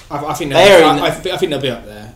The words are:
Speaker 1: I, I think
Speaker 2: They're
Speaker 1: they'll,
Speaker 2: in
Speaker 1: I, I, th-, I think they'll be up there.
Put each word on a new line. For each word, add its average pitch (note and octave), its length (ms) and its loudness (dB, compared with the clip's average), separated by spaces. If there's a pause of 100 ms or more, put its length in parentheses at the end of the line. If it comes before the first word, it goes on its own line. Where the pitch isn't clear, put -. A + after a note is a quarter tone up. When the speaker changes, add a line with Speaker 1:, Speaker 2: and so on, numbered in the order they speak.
(100)
Speaker 1:
I, D3 140 -8
I D3+ 100 -6
think D3+ 180 -8
Speaker 2:
They're F3+ 280 6
Speaker 1:
they'll, D#3 100 4
Speaker 2:
in D3+ 80 0
Speaker 1:
I, E3+ 80 -4
I, D3+ 40 -2
th-, - 220 -8
I E3+ 60 -8
think F3 120 -4
they'll C#3 100 -6
be C3 100 -6
up A#2 140 -12
there. G#2+ 320 -20